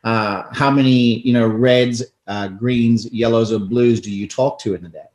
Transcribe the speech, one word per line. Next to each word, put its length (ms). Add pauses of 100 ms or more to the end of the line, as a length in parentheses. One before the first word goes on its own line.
uh, 480
how 180
many, 520
you 120
know, 140
reds, 560 (240)
uh, 200
greens, 640
yellows, 400
or 60
blues 420
do 120
you 160
talk 320
to 160
in 100
a 40
day? 100 (160)